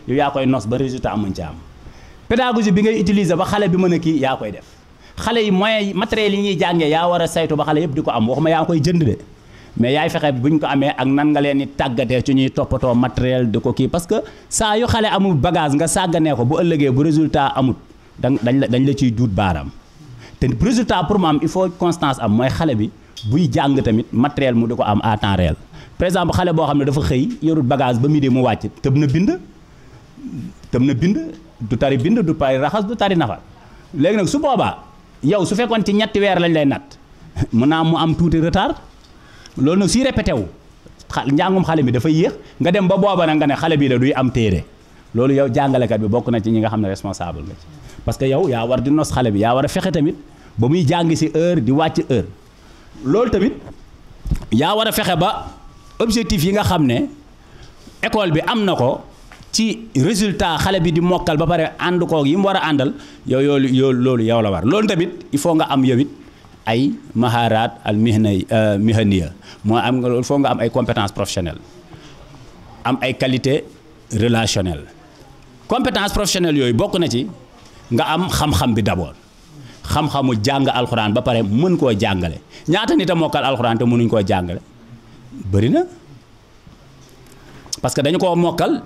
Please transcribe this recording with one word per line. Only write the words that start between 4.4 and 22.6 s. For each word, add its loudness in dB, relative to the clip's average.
def. -16
Xale 0
yi 0
moyens 2
yi, -6
matériels -2
yi -2
ñuy -2
jàngee, 2
yaa 2
war 2
a 0
saytu -2
ba 0
xale 0
yëpp -2
di -2
ko -2
am. 0
Waxuma 0
yaa 2
koy 0
jënd 2
de, 0
mais 2
yaay 0
fexe 0
buñ 2
ko -6
amee 0
ak -2
nan 2
nga 2
leen 0
di -4
tàggatee -2
ci 0
ñuy 2
toppatoo 0
matériel 0
di 0
ko -2
kii. 0
Parce -4
que 0
saa 0
yu 0
xale 0
amul 0
bagage 0
nga 0
sàgganee 0
ko, 0
bu 0
ëllëgee 2
bu 2
résultat 2
amut, 2
dañ, 0
dañ 2
la, 0
dañ 2
la 2
ciy 0
duut 0
baaraam. -2
Te 0
résultat 0
pour 2
mu 2
am, 2
il 0
faut -2
constance -2
am, 0
mooy 2
xale 0